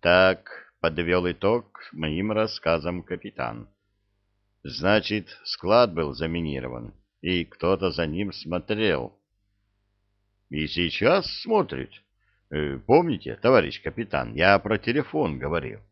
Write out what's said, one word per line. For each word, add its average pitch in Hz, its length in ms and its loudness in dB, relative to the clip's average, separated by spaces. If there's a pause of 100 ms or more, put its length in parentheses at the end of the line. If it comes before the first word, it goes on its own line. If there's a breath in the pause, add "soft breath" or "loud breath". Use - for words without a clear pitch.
Так, 92 760 4
подвёл 87 500 2
итог 107 600 -2
моим 78 400 -2
рассказам 87 720 -2
капитан. 58 640 -8 (960)
Значит, 98 800 -2
склад 107 500 2
был 78 180 -2
заминирован, 67 800 -6 (280)
и 87 240 -2
кто-то 90 480 -2
за 82 160 -2
ним 90 240 -4
смотрел. 87 800 -2 (1400)
И 76 160 -4
сейчас 101 600 0 (160)
смотрит. 190 480 -2 (600)
Э, 73 340 -4
помните, 139 520 2
товарищ 113 440 4
капитан, 67 540 -6
я 95 240 6
про 104 180 0
телефон 120 640 -2
говорил. 73 400 -4 (140)